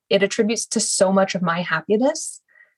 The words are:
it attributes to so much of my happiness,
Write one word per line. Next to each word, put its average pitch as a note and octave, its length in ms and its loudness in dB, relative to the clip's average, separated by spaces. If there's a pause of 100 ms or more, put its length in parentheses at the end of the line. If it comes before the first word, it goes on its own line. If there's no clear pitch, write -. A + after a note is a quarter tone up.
it F#3+ 140 2
attributes G#3+ 440 -2
to - 120 -4
so F#3+ 320 2
much G3 240 2
of F3+ 60 -4
my E3+ 200 -2
happiness, G#3+ 800 -2 (360)